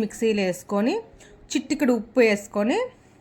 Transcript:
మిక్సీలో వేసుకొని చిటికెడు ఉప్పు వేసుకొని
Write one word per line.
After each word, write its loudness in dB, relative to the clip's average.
మిక్సీలో 0
వేసుకొని -2
చిటికెడు 0
ఉప్పు -2
వేసుకొని 0